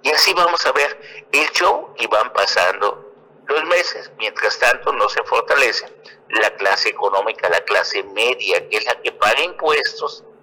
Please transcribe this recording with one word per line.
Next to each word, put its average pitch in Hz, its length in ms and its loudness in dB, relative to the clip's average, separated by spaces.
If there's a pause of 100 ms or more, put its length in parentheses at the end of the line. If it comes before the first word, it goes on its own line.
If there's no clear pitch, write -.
Y 143 80 0
así 170 240 2
vamos 170 320 2
a 135 40 4
ver 143 600 -2
el 147 200 2
show 226 460 0
y 120 100 -4
van 107 240 2
pasando 98 800 0 (360)
los 151 180 0
meses. - 540 0
Mientras 107 400 -2
tanto, 123 340 2
no 107 160 0
se 113 140 -2
fortalece 123 680 0 (380)
la 107 220 0
clase 98 380 0
económica, 101 600 0
la 85 120 2
clase 98 420 -2
media, 101 680 -2
que 104 80 -2
es 110 80 -4
la 120 160 -4
que 113 120 -4
paga 113 280 2
impuestos 151 840 -2 (200)